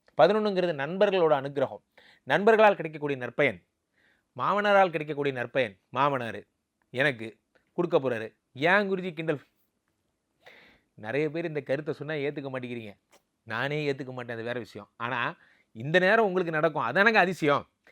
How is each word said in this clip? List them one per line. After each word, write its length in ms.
பதினொன்னுங்கிறது 520
நண்பர்களோட 600
அனுக்கிரகம். 500
நண்பர்களால் 520
கிடைக்கக்கூடிய 500
நற்பயன், 380
மாமனாரால் 520
கிடைக்கக்கூடிய 540
நற்பயன் 360
மாமனாரு 500
எனக்கு 480
கொடுக்க 280
போறாரு. 360
ஏன் 380
குருஜி 220
கிண்டல்? 260
நிறைய 360
பேர் 160
இந்த 160
கருத்தை 320
சொன்னா 200
ஏத்துக்க 400
மாட்டேங்கிறீங்க. 460
நானே 480
ஏத்துக்க 220
மாட்டேன், 220
அது 100
வேற 140
விஷயம். 360
ஆனா, 400
இந்த 280
நேரம் 260
உங்களுக்கு 260
நடக்கும். 320
அதானங்க 300
அதிசயம். 540